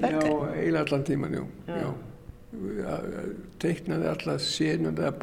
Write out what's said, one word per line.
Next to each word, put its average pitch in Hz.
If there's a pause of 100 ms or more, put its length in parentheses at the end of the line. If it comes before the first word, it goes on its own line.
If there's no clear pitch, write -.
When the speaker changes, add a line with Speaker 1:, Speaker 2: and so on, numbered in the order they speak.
Speaker 1:
Bergen? 156
Speaker 2:
Já, 147
eiginlega 165
allan 139
tímann, -
jú. - (180)
Speaker 1:
Já. -
Speaker 2:
Já. - (1040)
Að, - (140)
að 196 (320)
teiknaði 165
alla 156
senuna, 160
eða 143